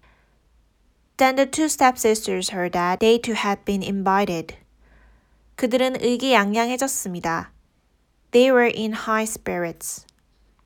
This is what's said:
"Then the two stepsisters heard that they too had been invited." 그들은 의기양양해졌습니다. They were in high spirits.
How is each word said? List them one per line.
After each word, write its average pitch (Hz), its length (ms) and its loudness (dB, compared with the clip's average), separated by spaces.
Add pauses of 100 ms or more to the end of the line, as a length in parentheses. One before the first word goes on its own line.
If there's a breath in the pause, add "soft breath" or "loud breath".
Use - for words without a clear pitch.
(1160)
"Then 262 180 2
the 269 140 2
two 311 160 -2
stepsisters 220 840 0
heard 180 220 -4
that 180 260 0
they 226 200 4
too 233 160 -6
had 202 300 -2
been 196 180 -2
invited." 190 720 -2 (1000)
그들은 254 480 0
의기양양해졌습니다. 226 1500 0 (800)
They 254 240 6
were 240 200 4
in 220 180 -4
high 220 300 -2
spirits. 175 840 -8 (600)